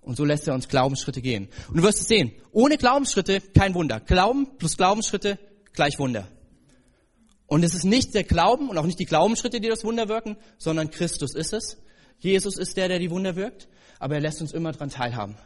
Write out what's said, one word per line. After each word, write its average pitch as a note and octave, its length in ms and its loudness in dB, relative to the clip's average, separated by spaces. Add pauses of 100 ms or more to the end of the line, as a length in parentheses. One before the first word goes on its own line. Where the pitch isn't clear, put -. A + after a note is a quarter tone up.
Und A#2+ 160 -8
so D3 80 0
lässt D3+ 240 0
er C#3+ 60 0
uns C3 120 -6
Glaubensschritte C3+ 560 -2
gehen. A2 260 -4 (200)
Und - 80 -4
du E3 80 2
wirst G#3 160 4
es - 80 -6
sehen, F3+ 240 4 (180)
ohne C#4+ 280 4
Glaubensschritte A#3+ 640 2
kein G3 340 4
Wunder. C#3 260 0
Glauben A3+ 580 2
plus D#3+ 180 -4
Glaubensschritte G3+ 600 0 (340)
gleich D3 280 0
Wunder. A#2 260 -2 (1200)
Und D3+ 160 2
es E3+ 120 2
ist E3+ 100 -6
nicht G#3+ 280 2
der G3 120 0
Glauben A#3+ 440 2
und G3 80 -4
auch D3+ 80 0
nicht E3+ 140 -2
die F#3 80 -4
Glaubensschritte, G#3+ 540 2
die A3 80 -2
das A3 160 -2
Wunder A3+ 240 -2
wirken, A3 280 -6 (220)
sondern D#3+ 320 -2
Christus D#3 460 -4
ist D#3+ 160 -6
es. - 260 -8 (400)
Jesus F#3+ 400 0
ist F#3 180 -6
der, F#3 120 0
der F3+ 100 0
die F3 120 -2
Wunder F#3 260 -4
wirkt, G#3 320 -10 (320)
aber C#3+ 160 -4
er D3 40 -2
lässt D3+ 200 -4
uns D#3 120 -8
immer E3 200 -4
dran D3 180 -8
teilhaben. A#2 560 -6